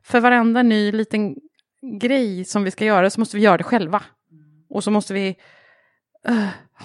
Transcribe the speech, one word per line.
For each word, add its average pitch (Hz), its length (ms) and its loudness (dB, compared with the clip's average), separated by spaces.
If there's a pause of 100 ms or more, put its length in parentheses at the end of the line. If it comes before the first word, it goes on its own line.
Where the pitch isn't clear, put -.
för - 160 2
varenda 240 440 2
ny 214 280 2
liten 214 440 -4 (680)
grej 226 440 -2
som 202 180 -2
vi 185 80 -4
ska - 140 -6
göra 196 240 4
så 202 100 -8
måste 208 180 -4
vi 208 60 2
göra 190 140 6
det 175 60 -4
själva. 202 400 -2 (680)
Och 196 140 -8
så 208 80 -2
måste 208 220 -2
vi, 190 220 -4 (920)
eh, 226 180 0 (380)